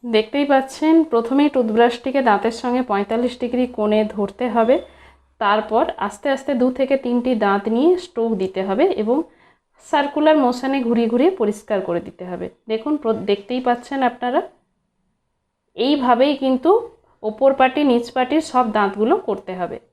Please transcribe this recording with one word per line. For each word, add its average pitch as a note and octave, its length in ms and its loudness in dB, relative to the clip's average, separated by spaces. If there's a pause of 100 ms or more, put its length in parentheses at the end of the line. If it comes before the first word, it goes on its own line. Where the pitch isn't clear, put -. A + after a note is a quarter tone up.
দেখতেই A#3 480 0
পাচ্ছেন, C#4 440 2 (160)
প্রথমেই B3+ 440 2
টুথব্রাশটিকে A#3+ 720 2
দাঁতের A3 320 0
সঙ্গে B3 280 -2
পঁয়তাল্লিশ A3+ 500 -2
ডিগ্রি B3 240 -2 (140)
কোণে G#3+ 220 2 (160)
ধরতে G3+ 300 -4 (100)
হবে। A#3 200 4 (640)
তারপর G#3+ 420 0 (240)
আস্তে - 280 -8
আস্তে C4+ 160 -6 (100)
দু B3 60 4 (100)
থেকে C4+ 180 0 (100)
তিনটি A#3+ 300 0
দাঁত G3+ 280 0 (120)
নিয়ে D4 160 4 (140)
স্ট্রোক A3+ 260 -4 (100)
দিতে F#3+ 260 -4
হবে G#3+ 180 2 (160)
এবং A3+ 160 0 (680)
সার্কুলার D4+ 500 2
মোশনে C4 500 0
ঘুরিয়ে A#3 260 0
ঘুরিয়ে C4+ 180 4 (100)
পরিষ্কার G#3+ 460 -2
করে E3+ 200 -2
দিতে - 180 -18
হবে। F3+ 220 -10 (200)
দেখুন, A3 300 -4
প্র-, A3+ 320 -2
দেখতেই G#3 380 -2
পাচ্ছেন B3 360 -2
আপনারা, B3 380 -2 (1400)
এইভাবেই B3+ 600 2
কিন্তু C4+ 340 0 (520)
ওপর G#3+ 260 2 (100)
পাটি C4 300 2
নিচ A#3+ 160 2 (100)
পাটির C4+ 360 0
সব B3+ 140 2 (120)
দাঁতগুলো G#3 380 0 (120)
করতে A#3+ 320 -6
হবে। E3+ 180 -6 (160)